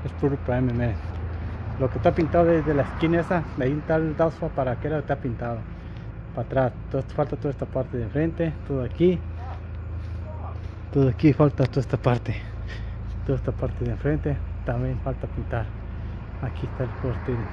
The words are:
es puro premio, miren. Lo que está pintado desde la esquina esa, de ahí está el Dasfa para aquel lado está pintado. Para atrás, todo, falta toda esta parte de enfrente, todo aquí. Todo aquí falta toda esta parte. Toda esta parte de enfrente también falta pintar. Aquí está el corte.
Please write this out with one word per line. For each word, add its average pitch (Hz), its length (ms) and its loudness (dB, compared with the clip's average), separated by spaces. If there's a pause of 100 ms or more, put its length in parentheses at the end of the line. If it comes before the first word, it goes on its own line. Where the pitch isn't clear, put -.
es 123 80 -4
puro 139 240 2
premio, 127 360 2
miren. 120 220 2 (840)
Lo 131 100 2
que - 60 -4
está 160 180 6
pintado 170 300 6
desde 160 280 6
la 143 100 4
esquina 170 380 2
esa, 165 220 2 (140)
de 147 80 0
ahí 131 80 4
está 151 240 0
el 160 200 2
Dasfa 165 320 2
para 127 240 0
aquel 147 200 -2
lado 151 100 0
está 143 140 0
pintado. 120 420 -4 (760)
Para 120 120 -4
atrás, 131 260 4 (200)
todo, 135 100 0
falta 147 340 0
toda 143 140 -2
esta - 160 -4
parte - 300 -2
de 120 80 -2
enfrente, 160 480 0 (160)
todo 135 160 0
aquí. 170 340 4 (1700)
Todo 139 160 6
aquí 143 240 8
falta 143 320 6
toda 135 160 2
esta - 160 0
parte. 120 400 2 (920)
Toda 135 120 2
esta 127 140 -2
parte - 320 -2
de 120 60 0
enfrente 143 460 0 (280)
también 127 360 0
falta - 260 -4
pintar. - 400 -2 (720)
Aquí - 260 -4
está - 180 -4
el 120 60 -4 (120)
corte. 123 320 -2 (180)